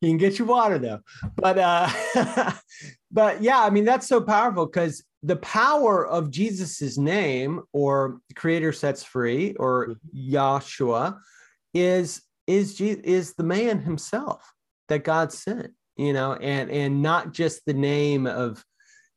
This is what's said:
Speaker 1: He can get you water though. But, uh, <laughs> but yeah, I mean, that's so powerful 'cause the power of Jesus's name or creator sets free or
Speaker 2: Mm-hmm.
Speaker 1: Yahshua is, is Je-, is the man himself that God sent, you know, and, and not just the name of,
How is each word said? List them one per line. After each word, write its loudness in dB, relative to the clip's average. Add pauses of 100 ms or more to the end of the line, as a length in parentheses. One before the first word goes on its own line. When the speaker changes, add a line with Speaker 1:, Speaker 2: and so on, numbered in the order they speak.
Speaker 1:
He 0
can 4
get 2
you -2
water 2
though. -6 (360)
But, 2
uh, 4 (280)
<laughs> -4
but 2
yeah, 4
I 4
mean, 4
that's 2
so 4
powerful 2
'cause -2 (180)
the 0
power 2
of -2
Jesus's -4
name 0 (120)
or 0 (160)
creator 0
sets -4
free -2
or 0
Speaker 2:
Mm-hmm. -8
Speaker 1:
Yahshua 0 (560)
is, 0 (240)
is 2
Je-, -2
is 0
the -4
man 0
himself -6 (380)
that 0
God 0
sent, -8 (240)
you 0
know, 0
and, -4
and 0
not 0
just -2
the -2
name 0
of, -4 (520)